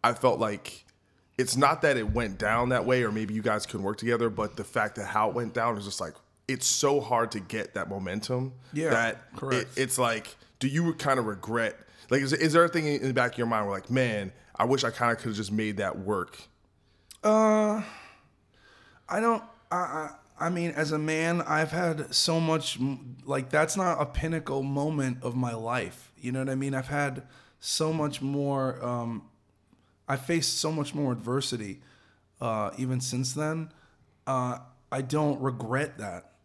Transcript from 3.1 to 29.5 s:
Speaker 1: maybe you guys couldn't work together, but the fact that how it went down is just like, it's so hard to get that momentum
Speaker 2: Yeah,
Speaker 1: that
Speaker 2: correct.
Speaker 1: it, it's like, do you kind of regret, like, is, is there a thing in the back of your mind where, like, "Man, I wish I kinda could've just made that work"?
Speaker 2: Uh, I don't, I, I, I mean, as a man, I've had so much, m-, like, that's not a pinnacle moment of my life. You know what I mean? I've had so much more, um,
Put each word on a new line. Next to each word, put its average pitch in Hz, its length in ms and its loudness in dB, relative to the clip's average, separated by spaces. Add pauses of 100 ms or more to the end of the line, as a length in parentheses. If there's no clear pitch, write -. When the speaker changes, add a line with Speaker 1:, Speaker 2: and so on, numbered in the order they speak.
Speaker 1:
maybe 107 220 -2
you 110 80 -2
guys 107 240 0
couldn't 101 180 -6
work 101 140 -2
together, 117 320 2
but 104 280 -4
the 101 60 -8
fact 107 340 -2
that 101 80 -8
how 107 240 2
it 87 60 -4
went 120 180 -2
down 117 240 0
is 101 80 -8
just 98 160 -6
like, 80 120 -6 (340)
it's 127 200 -2
so 143 320 4
hard 117 320 2
to 107 80 -4
get 101 360 -6
that 92 140 -2
momentum 107 640 -4 (200)
Speaker 2:
Yeah, 151 160 0
Speaker 1:
that 113 460 0
Speaker 2:
correct. 127 420 -2
Speaker 1:
it, 131 40 2
it's 123 160 0
like, 117 380 0 (240)
do 135 80 0
you 160 280 2
kind 135 240 2
of 110 80 0
regret, 110 480 -2 (340)
like, 135 120 4
is, 135 120 2
is 156 200 4
there 170 120 10
a 165 40 0
thing 165 180 0
in 143 200 0
the 127 60 0
back 123 200 2
of - 40 -8
your 117 100 0
mind 107 200 2
where, 98 80 -2
like, 95 140 -8
"Man, 113 420 2 (240)
I 110 100 2
wish 127 180 4
I 117 80 2
kinda 117 240 2
could've 110 220 -6
just 101 140 -4
made 107 260 0
that 98 220 -2
work"? 95 400 -4 (840)
Speaker 2:
Uh, 214 580 4 (1300)
I 185 120 -2
don't, 226 240 2 (280)
I, 175 60 -2
I, 156 320 -4 (300)
I 165 100 0
mean, 170 220 -2
as 151 200 -2
a 156 60 0
man, 160 440 0
I've 156 300 0
had 160 420 -2
so 165 260 2
much, 160 400 0
m-, 131 460 -4
like, 135 240 -2
that's 156 280 2
not 175 240 2
a 143 40 2
pinnacle 156 580 -2
moment 139 600 0
of 123 120 -4
my 123 180 0
life. 113 640 -4
You 123 140 -6
know 131 80 -2
what 131 100 -2
I 131 60 -2
mean? 135 180 -2
I've 131 140 -2
had 139 360 -2 (360)
so - 340 0
much 147 280 -2
more, 135 600 0
um, 117 400 -4 (840)